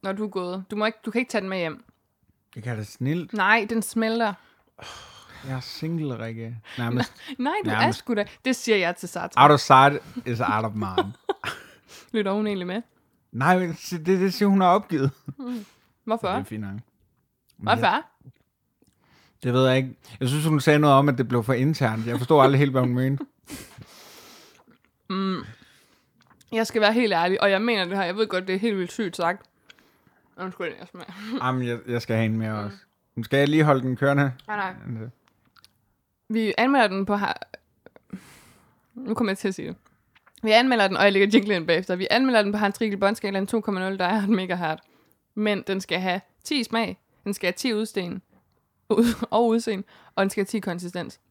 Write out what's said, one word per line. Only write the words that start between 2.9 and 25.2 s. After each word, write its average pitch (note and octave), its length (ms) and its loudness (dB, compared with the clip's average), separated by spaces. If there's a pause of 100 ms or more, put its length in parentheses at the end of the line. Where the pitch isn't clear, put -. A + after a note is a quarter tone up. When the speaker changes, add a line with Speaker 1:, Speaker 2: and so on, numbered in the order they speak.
Speaker 1:
Nej, G#3 380 2
den A3+ 120 -2
smelter. A3+ 520 -2 (1120)
Speaker 2:
Jeg C3 100 -8
er B2+ 40 -6
single, D3+ 640 -6
Rikke. A2+ 320 -10 (220)
Nærmest. A#2 340 -2 (160)
Speaker 1:
<laughs> C#4 100 -14
Nej, C4+ 140 -2 (120)
du - 60 -2
er - 80 0
Speaker 2:
Nærmest. A#3 200 2
Speaker 1:
sgu - 160 -4
da. G#3 100 0 (200)
Det B3+ 120 0
siger A3 220 0
jeg F3 180 0
til F3 120 -12
Sartre. E3+ 340 2
Speaker 2:
Out C#3+ 80 12
of D3 100 6
sight C#3+ 420 6 (240)
is A#2 140 -4
out G#2+ 240 0
of G#2+ 100 -4
mind. G#2 380 -4 (500)
Speaker 1:
<laughs> - 500 -20
Lytter G3+ 200 0
hun G#3+ 140 -2
egentlig F#3+ 200 -4
med? F#3+ 160 -6 (500)
Speaker 2:
Nej, D#3 260 4
men F3 180 -2
se, - 220 -8
det, F3+ 220 0
det F#3 140 0
siger G#3 140 2
hun G3 120 4
har F#3 80 4
opgivet. D#3+ 420 2 (280)
Speaker 1:
Mm. B3 260 -10 (400)
Hvorfor? A3 240 -4
Speaker 2:
Det F#3+ 100 -2
er G#2 60 -6
fint G#2+ 160 -10
nok. G2+ 120 -8
Men G#2+ 100 -12 (720)
Speaker 1:
Hvorfor? A#3 300 0
Speaker 2:
jeg, A3 160 0 (1400)
det B2+ 100 -2
ved C3 160 6
jeg B2+ 80 4
ikke. C3 180 -2 (260)
Jeg C3 80 -2
synes, D3+ 180 -2
hun D#3 140 2
sagde D3 180 6
noget D3 180 8
om, C#3 120 6
at C3 100 0
det B2+ 100 0
blev A#2+ 160 2
for B2+ 80 0
internt. B2 540 0
Jeg A#2 120 -2
forstod C3+ 240 6
aldrig C3+ 160 6
helt, C#3 120 4
hvad C3 100 2
hun B2 140 2
mente. C3+ 320 -2 (240)
Speaker 1:
<laughs> - 60 -14 (1500)
Mm. F#3+ 340 -4 (1080)